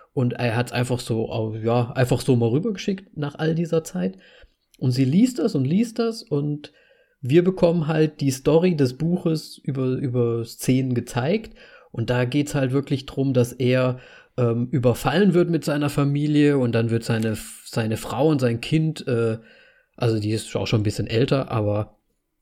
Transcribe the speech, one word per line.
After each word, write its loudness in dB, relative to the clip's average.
Und 0
er -2
hat's -2
einfach -2
so, -2
au-, -4
ja, 0
einfach 0
so 2
mal 2
rübergeschickt -4
nach -6
all -2
dieser 0
Zeit. -6
Und 0
sie 2
liest 2
das 0
und 0
liest 0
das -4
und -4
wir 4
bekommen 2
halt 0
die 2
Story 2
des 2
Buches -2
über, -4
über 0
Szenen 0
gezeigt. -2
Und -4
da 2
geht's -2
halt 0
wirklich -2
drum, -2
dass 2
er, 0
ähm, 0
überfallen 2
wird 2
mit -2
seiner 0
Familie 2
und 2
dann 2
wird 0
seine, -2
seine -2
Frau 0
und 2
sein 0
Kind, -2
äh, 0
also 0
die -2
ist -4
auch -2
schon 2
ein -2
bisschen -2
älter, 0
aber -2